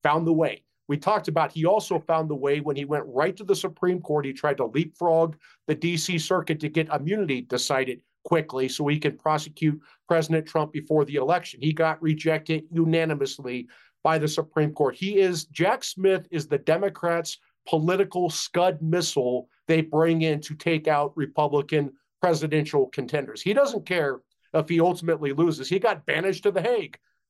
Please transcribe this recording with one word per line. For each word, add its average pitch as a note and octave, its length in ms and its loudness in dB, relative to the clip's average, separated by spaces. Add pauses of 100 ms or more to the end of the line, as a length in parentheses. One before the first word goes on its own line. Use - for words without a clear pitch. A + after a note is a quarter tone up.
found D#3 240 0
the E3 80 2
way. D#3 300 -2 (240)
We C#3+ 100 -2
talked G3 300 0
about, D#3+ 240 0
he D#3+ 140 -4
also G3 340 2
found D#3+ 300 -2
the D3 60 -2
way C#3+ 260 0
when C#3+ 140 -4
he C#3+ 100 -6
went C#3+ 220 -4
right D3 300 -2
to A3 60 -16
the G3 120 0
Supreme F3+ 460 -2
Court. D3+ 240 -2
He C3+ 80 -6
tried C#3 240 -2
to C3 80 0
leapfrog D#3+ 720 0 (320)
the D3+ 80 0
D E3+ 220 -2
C E3+ 220 -2
Circuit D#3+ 400 -2
to D3+ 100 -6
get D#3 200 -2
immunity D3+ 520 -2
decided B2+ 600 -2 (220)
quickly D3+ 440 0
so C#3+ 200 -2
he D3+ 120 2
can D3+ 180 -2
prosecute D#3 600 0 (280)
President D#3+ 400 2
Trump D3+ 240 -2
before D3+ 340 0
the C#3+ 100 -8
election. C#3+ 460 0
He D3+ 120 2
got D#3 280 0
rejected D#3 680 0
unanimously D3 960 -2 (360)
by D#3+ 160 4
the D3+ 80 0
Supreme D3+ 460 0
Court. C3+ 220 0
He G3 220 -2
is, F3+ 280 2
Jack G3+ 380 0
Smith F#3 460 0
is D#3 180 -4
the C#3+ 120 0
Democrats' E3+ 800 -2 (280)
political F3+ 640 2
Scud F3 520 0
missile C#3+ 680 0 (180)
they D#3+ 140 4
bring D#3+ 400 2
in D#3 200 0
to D#3 120 -12
take D#3 340 -2
out D3 300 0
Republican C#3+ 720 0 (300)
presidential D3+ 680 2
contenders. B2+ 520 -6
He G3 120 0
doesn't A#3 340 2
care C#3+ 340 -2 (320)
if D#3 160 0
he E3+ 100 2
ultimately E3 540 2
loses. D#3 340 0
He F#3 120 0
got F#3+ 260 0
banished E3+ 380 0
to G3+ 80 2
The F3+ 100 0
Hague. G#3+ 380 -2 (300)